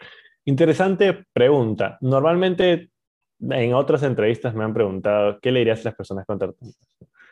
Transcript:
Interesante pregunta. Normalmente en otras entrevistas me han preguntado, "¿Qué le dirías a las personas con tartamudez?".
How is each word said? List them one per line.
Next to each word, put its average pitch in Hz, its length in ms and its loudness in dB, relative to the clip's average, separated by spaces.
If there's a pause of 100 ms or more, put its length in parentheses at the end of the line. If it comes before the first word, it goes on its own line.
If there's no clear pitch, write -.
(460)
Interesante 185 880 2
pregunta. 117 680 2
Normalmente 175 880 0 (500)
en 123 340 -2
otras 143 300 0
entrevistas 113 520 -2
me 107 80 -4
han 110 100 -4
preguntado, 104 680 0
"¿Qué 123 120 -2
le 127 80 2
dirías 113 220 0
a 117 80 -6
las - 60 -14
personas 98 300 -12
con 104 140 -6
tartamudez?". - 380 -10 (540)